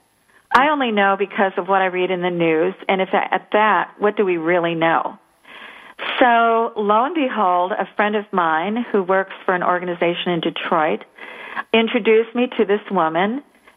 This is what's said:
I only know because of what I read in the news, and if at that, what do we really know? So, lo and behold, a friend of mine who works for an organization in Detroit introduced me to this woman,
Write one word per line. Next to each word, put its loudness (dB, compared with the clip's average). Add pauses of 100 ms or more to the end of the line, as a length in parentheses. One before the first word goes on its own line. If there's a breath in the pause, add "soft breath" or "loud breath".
(540 soft breath)
I 4
only -2
know 2
because -2
of -6
what 2
I 2
read -2
in -2
the -2
news, 0 (160)
and 0
if -2
at -2
that, 2
what 0
do 2
we 0
really 0
know? 0 (1000 loud breath)
So, 4
lo 2
and -4
behold, 0
a -4 (100)
friend 0
of -2
mine 0 (160)
who 2
works 0 (120)
for 0
an 0
organization -2
in 0
Detroit -2 (680 loud breath)
introduced 2
me 0 (100)
to 2
this 0
woman, 0 (340 soft breath)